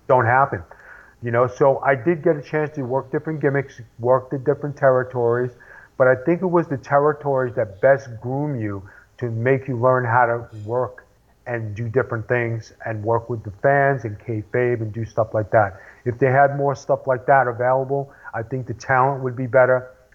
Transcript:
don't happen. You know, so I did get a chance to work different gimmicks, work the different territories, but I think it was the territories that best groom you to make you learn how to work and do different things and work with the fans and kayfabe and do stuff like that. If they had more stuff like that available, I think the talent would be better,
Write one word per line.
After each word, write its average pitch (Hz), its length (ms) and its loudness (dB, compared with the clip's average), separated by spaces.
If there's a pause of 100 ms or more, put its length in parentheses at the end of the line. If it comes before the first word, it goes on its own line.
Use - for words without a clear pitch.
don't 127 180 4
happen. 123 380 2 (580)
You 120 100 -6
know, 120 160 4
so 135 320 2
I 139 160 2
did 151 280 -2
get 165 140 2
a 147 40 -10
chance 151 340 -4
to 139 80 -6
work 127 280 -4
different 156 300 -6
gimmicks, 139 400 -2 (180)
work 127 300 2
the 143 100 -4
different 139 380 -2
territories, 123 720 2 (460)
but 127 100 4
I 131 80 6
think 170 260 0
it 185 60 -2
was 170 220 2
the 139 80 -2
territories 143 760 0
that 107 260 -4
best 135 260 4 (140)
groom 139 340 -4
you 101 260 -6 (360)
to 123 120 -6
make 123 380 0
you 131 80 -4
learn 127 300 2
how 120 200 4
to 117 220 -2 (180)
work 117 400 -6 (400)
and 113 300 -8
do 113 140 -8
different 113 400 -2
things 117 420 -2 (140)
and 110 180 -8
work 117 260 -2
with 117 140 -6
the 101 80 -12 (100)
fans 139 440 2
and 104 140 -8
kayfabe 120 640 -4
and 107 120 -6
do 113 100 -6
stuff - 300 -4
like 107 180 -4
that. 101 300 2 (240)
If 120 140 -4
they 135 120 4
had 139 260 4
more 139 160 0
stuff 139 320 -4
like 127 200 -2
that 135 220 4
available, 131 680 -2 (200)
I 117 100 -6
think 127 240 -8
the 117 60 -8
talent 131 500 0
would 127 120 -4
be 127 120 -6
better, 127 420 4 (260)